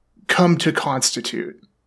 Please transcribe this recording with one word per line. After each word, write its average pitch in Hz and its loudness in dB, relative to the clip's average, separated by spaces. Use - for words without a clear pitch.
come 175 4
to 156 0
constitute, - -4